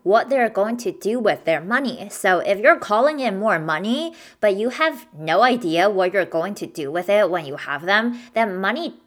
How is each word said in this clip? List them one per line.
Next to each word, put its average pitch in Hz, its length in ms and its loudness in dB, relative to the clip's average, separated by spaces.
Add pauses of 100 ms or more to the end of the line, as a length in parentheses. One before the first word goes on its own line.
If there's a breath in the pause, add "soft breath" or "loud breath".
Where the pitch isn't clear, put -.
what 220 240 4
they're 247 200 2
going 214 280 -2
to 208 160 -6
do 220 260 -4
with 196 260 0
their 156 160 0
money. 220 520 -4
So 185 260 2
if 196 220 0
you're 285 180 6
calling 269 400 2
in 208 220 -2
more 208 180 2
money, 208 560 -2 (260 loud breath)
but 208 140 4
you 214 140 -2
have 285 440 -2
no 156 300 2
idea 208 480 2
what 185 220 0
you're 190 120 0
going 175 300 -4
to 185 140 -10
do 143 240 -10
with 180 160 -4
it 208 200 4
when 170 160 -4
you 139 120 -10
have 143 300 -8
them, 220 340 0 (140 loud breath)
then 202 260 0
money 240 460 -4